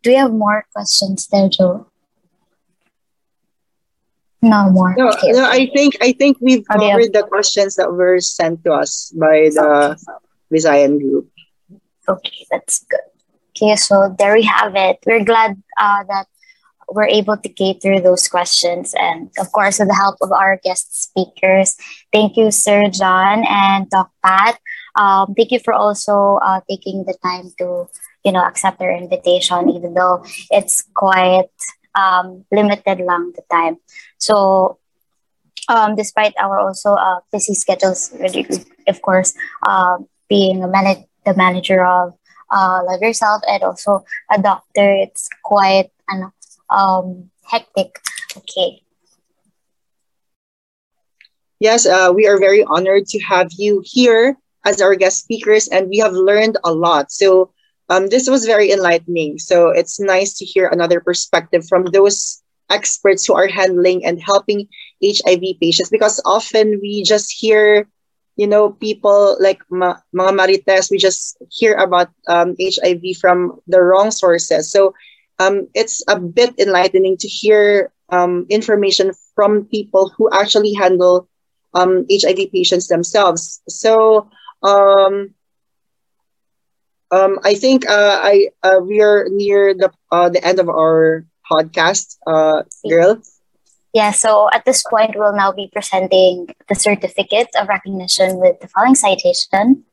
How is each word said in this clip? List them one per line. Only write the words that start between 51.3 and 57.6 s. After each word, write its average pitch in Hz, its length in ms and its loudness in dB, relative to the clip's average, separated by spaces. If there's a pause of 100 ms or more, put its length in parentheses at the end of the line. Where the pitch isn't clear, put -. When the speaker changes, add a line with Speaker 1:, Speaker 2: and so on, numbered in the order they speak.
Speaker 2:
Yes, 220 260 2
uh, 185 280 2
we 208 120 2
are 196 120 4
very 196 260 4
honored 190 440 0
to 214 120 -8
have 185 360 0
you 202 280 -2
here 247 520 2 (280)
as 196 160 -2
our 196 140 4
guest 185 320 -2
speakers, 214 420 0
and 190 220 -2
we 202 80 -2
have 214 160 0
learned 208 480 2
a 170 100 -2
lot. 160 380 0
So, 185 400 2 (400)